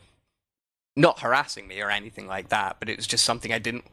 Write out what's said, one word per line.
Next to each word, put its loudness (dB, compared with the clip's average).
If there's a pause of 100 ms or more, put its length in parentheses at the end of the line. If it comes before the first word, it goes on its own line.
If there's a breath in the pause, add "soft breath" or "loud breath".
(960)
not 6
harassing 0
me -8
or -2
anything -4
like -6
that, 0
but -6
it -4
was -6
just 2
something 0
I 0
didn't, -4